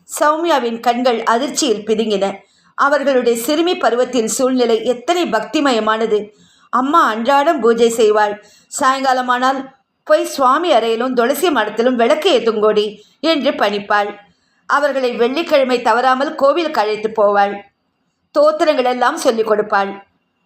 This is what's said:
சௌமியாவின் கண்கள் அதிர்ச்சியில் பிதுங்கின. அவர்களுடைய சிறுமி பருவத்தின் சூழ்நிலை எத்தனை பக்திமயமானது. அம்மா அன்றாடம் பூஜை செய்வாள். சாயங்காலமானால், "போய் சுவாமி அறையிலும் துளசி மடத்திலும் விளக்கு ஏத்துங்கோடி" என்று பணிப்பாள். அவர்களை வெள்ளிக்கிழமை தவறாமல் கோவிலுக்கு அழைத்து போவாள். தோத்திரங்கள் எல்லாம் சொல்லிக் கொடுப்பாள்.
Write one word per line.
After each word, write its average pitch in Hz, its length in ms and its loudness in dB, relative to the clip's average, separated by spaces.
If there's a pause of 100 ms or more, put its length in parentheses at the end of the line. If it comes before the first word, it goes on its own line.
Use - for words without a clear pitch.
(200)
சௌமியாவின் 294 600 0
கண்கள் 240 440 0
அதிர்ச்சியில் 240 640 -2
பிதுங்கின. 202 480 -2 (420)
அவர்களுடைய 254 680 2
சிறுமி 339 360 0
பருவத்தின் 247 500 0
சூழ்நிலை 247 580 0
எத்தனை 311 400 -2
பக்திமயமானது. 220 1040 -2 (400)
அம்மா 285 360 2
அன்றாடம் 277 540 0
பூஜை 233 380 2
செய்வாள். 214 400 2 (420)
சாயங்காலமானால், 262 840 0 (380)
"போய் 320 220 2
சுவாமி 285 460 0
அறையிலும் 226 420 0
துளசி 247 360 0
மடத்திலும் 233 460 0
விளக்கு 294 440 2
ஏத்துங்கோடி" 214 580 0 (220)
என்று 294 320 0
பணிப்பாள். 208 640 -2 (500)
அவர்களை 262 500 -2
வெள்ளிக்கிழமை 262 680 0
தவறாமல் 262 540 0
கோவிலுக்கு 294 460 0
அழைத்து 214 340 -4
போவாள். 202 460 2 (800)
தோத்திரங்கள் 302 460 2
எல்லாம் 247 320 -2
சொல்லிக் 226 340 -2
கொடுப்பாள். 202 540 -2 (400)